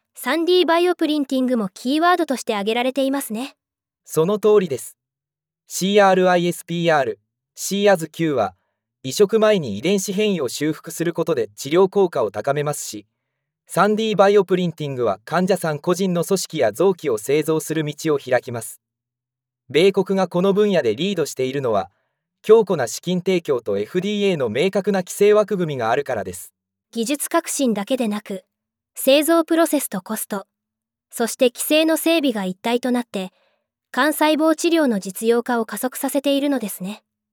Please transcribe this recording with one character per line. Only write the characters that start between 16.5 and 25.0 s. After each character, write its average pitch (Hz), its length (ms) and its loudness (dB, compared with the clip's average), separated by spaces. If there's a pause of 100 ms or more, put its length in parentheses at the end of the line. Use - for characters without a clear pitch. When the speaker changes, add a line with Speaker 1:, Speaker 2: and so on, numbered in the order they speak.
Speaker 2:
や 113 160 0
臓 185 200 2
器 160 160 -4
を 113 80 0
製 143 240 0
造 156 200 -2
す 156 120 -8
る 156 120 -2
道 151 280 -4
を 139 60 0
開 123 220 0
き 123 100 -12
ま 117 100 -8
す。 - 200 -16 (880)
米 175 240 4
国 190 240 -2
が 190 100 0
こ 175 140 -2
の 196 100 2
分 202 220 2
野 165 80 4
で 113 120 0
リ 175 200 -2
ー - 20 -4
ド 160 100 -2
し - 80 -10
て 131 120 -2
い 131 80 -4
る 139 80 -4
の 123 100 -2
は、 92 180 -2 (520)
強 220 240 6
固 190 100 -2
な 127 140 -2
資 - 120 -10
金 180 180 -2
提 180 220 0
供 131 200 -2
と 101 160 -4
エ 104 80 -4
フ 180 160 -4
デ 196 80 -4
ィ 208 140 -2
ー 196 80 2
エ - 20 0
ー 165 40 -2
の 127 120 -2
明 151 220 0
確 208 200 -2
な 196 80 0
規 180 120 -8